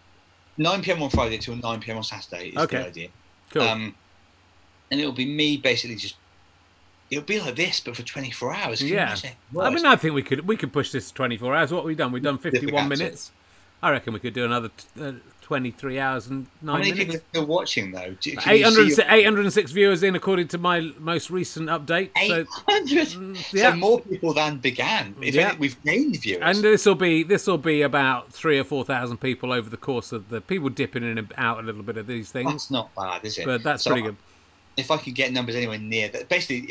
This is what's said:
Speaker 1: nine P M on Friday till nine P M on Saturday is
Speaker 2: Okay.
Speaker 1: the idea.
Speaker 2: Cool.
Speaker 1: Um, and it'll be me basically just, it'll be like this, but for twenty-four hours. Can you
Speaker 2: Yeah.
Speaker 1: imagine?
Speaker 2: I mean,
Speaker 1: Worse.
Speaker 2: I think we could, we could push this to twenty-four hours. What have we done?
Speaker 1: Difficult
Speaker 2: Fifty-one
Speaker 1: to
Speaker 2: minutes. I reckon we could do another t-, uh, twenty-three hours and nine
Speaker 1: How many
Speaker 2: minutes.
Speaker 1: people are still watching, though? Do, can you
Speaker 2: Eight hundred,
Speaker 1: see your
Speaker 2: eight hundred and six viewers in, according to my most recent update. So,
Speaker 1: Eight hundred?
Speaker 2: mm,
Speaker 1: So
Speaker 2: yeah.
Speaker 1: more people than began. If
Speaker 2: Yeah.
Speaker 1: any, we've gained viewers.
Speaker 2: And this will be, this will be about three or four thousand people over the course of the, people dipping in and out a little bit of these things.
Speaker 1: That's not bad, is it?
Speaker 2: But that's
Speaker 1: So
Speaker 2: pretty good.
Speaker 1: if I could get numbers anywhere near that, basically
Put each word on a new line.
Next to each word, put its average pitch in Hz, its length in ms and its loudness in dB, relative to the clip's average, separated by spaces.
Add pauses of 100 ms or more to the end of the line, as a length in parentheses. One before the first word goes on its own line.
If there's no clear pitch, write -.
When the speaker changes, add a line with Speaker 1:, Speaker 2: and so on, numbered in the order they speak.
(580)
Speaker 1:
nine 175 240 0
P 185 100 -2
M 165 120 -2
on 135 60 -2
Friday 113 300 0
till 117 180 -8
nine 113 240 -6
P 117 100 -10
M 113 60 -6
on 107 60 -8
Saturday 92 460 -10
is 139 80 -10
Speaker 2:
Okay. 151 200 0
Speaker 1:
the 90 100 -6
idea. 85 200 -14 (420)
Speaker 2:
Cool. 151 140 0
Speaker 1:
Um, 110 320 -2 (960)
and 139 100 -2
it'll 147 100 -4
be 127 140 -4
me 147 320 0
basically 120 400 -2
just, - 180 -10 (960)
it'll 143 140 -6
be 208 160 -2
like 131 160 -6
this, 175 240 0
but 113 160 -10
for 120 60 -10
twenty-four 131 500 -6
hours. 160 260 -4
Can 139 80 0
you 165 60 0
Speaker 2:
Yeah. 185 140 2
Speaker 1:
imagine? 107 240 -6 (280)
Speaker 2:
I 190 120 0
mean, - 20 0
Speaker 1:
Worse. 339 100 0
Speaker 2:
I 269 140 8
think 160 160 0
we 139 100 0
could, 151 240 -2
we 220 80 2
could 147 160 -6
push 135 200 -2
this 127 180 -6
to - 60 -20
twenty-four 123 380 -2
hours. 156 200 2
What 175 60 0
have 143 60 -4
we 160 100 -4
done? 131 180 0
Speaker 1:
Difficult 131 280 -2 (120)
Speaker 2:
Fifty-one 143 300 2
Speaker 1:
to 139 140 0
Speaker 2:
minutes. - 340 -6 (520)
I 170 80 4
reckon 123 220 -2
we 104 60 -6
could 120 140 -6
do 123 100 -2
another 117 260 0
t-, - 340 -18
uh, 139 80 -6 (320)
twenty-three 131 560 -4
hours 131 260 -2
and 131 220 -8 (160)
nine 147 140 -2
Speaker 1:
How - 20 2
many 196 140 2
Speaker 2:
minutes. 185 180 -2
Speaker 1:
people 160 60 -4
are - 120 -12
still 160 160 -2
watching, 147 460 -2
though? 92 280 -10
Do, - 160 -6
can - 140 -2
you 214 80 10
Speaker 2:
Eight 214 60 8
hundred, 220 280 8
Speaker 1:
see 214 120 6
your - 80 4
Speaker 2:
eight 220 120 10
hundred 208 220 4
and 190 80 0
six 185 160 2
viewers 196 320 4
in, 190 140 2
according 180 320 0
to 175 100 -6
my 175 220 2 (180)
most 160 320 -4
recent 160 400 -4
update. 165 400 0 (180)
So, 170 120 2
Speaker 1:
Eight 160 80 -4 (200)
hundred? 320 420 4
Speaker 2:
mm, 185 280 -10
Speaker 1:
So 180 180 -6
Speaker 2:
yeah. 214 200 6
Speaker 1:
more 208 260 6
people 170 320 0
than 151 240 0
began. 123 640 0
If 131 140 0
Speaker 2:
Yeah. 175 140 4
Speaker 1:
any, 170 100 -4
we've 139 240 -2
gained 196 360 0
viewers. 92 240 -2
Speaker 2:
And 196 200 4
this 214 240 6
will 196 80 6
be, 165 260 4
this 170 240 2
will 175 140 2
be 147 240 2
about 131 500 2
three 151 240 2
or 135 60 2
four 135 200 -2
thousand 123 340 -2
people 127 360 -4
over 113 160 -2
the 110 80 -12
course 123 340 -4
of 107 180 -8
the, 113 120 -6
people 160 280 -2
dipping 120 340 -4
in 117 160 -2
and 104 180 -8
out 117 220 0
a - 20 -10
little 107 220 -8
bit 107 140 -6
of 107 100 -10
these 117 240 -8
things. 131 180 -2
Speaker 1:
That's 151 220 -6
not 117 240 -6
bad, 92 300 -6
is 107 120 -8
it? 87 80 -6
Speaker 2:
But 123 160 -2
that's 139 220 -2
Speaker 1:
So - 80 2
Speaker 2:
pretty 120 160 0
good. 104 100 -8 (580)
Speaker 1:
if 131 140 -4
I 156 80 2
could 143 160 -8
get 127 180 0
numbers 120 240 -2
anywhere 113 220 -4
near 107 320 -2
that, 123 200 -8
basically 139 420 -2